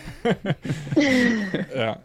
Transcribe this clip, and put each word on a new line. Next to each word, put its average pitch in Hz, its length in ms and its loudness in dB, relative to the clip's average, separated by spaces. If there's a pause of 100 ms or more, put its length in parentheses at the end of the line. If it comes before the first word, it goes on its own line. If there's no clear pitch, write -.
(240)
<laughs> - 260 0 (1300)
Ja, 113 180 0 (120)